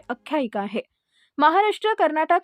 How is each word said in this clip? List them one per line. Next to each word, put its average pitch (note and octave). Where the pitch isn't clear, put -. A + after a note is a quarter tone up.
आख्यायिका B3
आहे. G3+
महाराष्ट्र, G4
कर्नाटक, D#4+